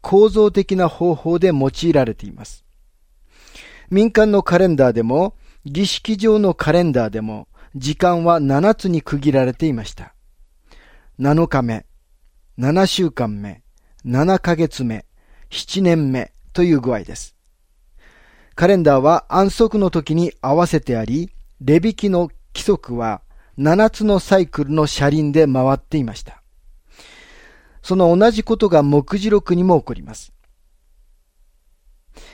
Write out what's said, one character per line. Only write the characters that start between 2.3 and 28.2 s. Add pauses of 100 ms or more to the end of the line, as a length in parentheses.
ま
す。 (1300)
民
間
の
カ
レ
ン
ダ
ー
で
も、 (300)
儀
式
上
の
カ
レ
ン
ダ
ー
で
も、 (280)
時
間
は
七
つ
に
区
切
ら
れ
て
い
ま
し
た。 (1040)
七
日
目、 (720)
七
週
間
目、 (420)
七
ヶ
月
目、 (460)
七
年
目 (220)
と
い
う
具
合
で
す。 (1200)
カ
レ
ン
ダ
ー
は
安
息
の
時
に
合
わ
せ
て
あ
り、 (320)
レ
ビ
記
の (240)
規
則
は (360)
七
つ
の
サ
イ
ク
ル
の
車
輪
で
回
っ
て
い
ま
し
た。 (1400)
そ
の
同